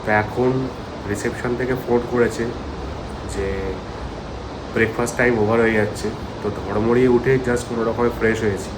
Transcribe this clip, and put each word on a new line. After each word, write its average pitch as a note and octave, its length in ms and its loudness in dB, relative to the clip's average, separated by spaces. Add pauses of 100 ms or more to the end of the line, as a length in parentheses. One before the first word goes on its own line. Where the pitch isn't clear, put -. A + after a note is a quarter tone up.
তো A2 60 -6 (140)
এখন B2 260 2 (600)
রিসেপশন A#2+ 480 -2
থেকে B2+ 140 0 (100)
ফোন A#2+ 160 2 (120)
করেছে A#2 320 2 (920)
যে G2 140 -2 (1300)
ব্রেকফাস্ট A2+ 460 0
টাইম B2 140 4 (100)
ওভার A2 200 4
হয়ে A2 160 4
যাচ্ছে। - 280 0 (340)
তো G#2+ 60 -4 (120)
ধড়মড়িয়ে A2+ 560 4
উঠে B2+ 180 4 (140)
just A#2+ 220 0
কোনো A#2 200 -2
রকমে A#2 280 2
ফ্রেশ A2 280 2
হয়েছি। G2 320 -2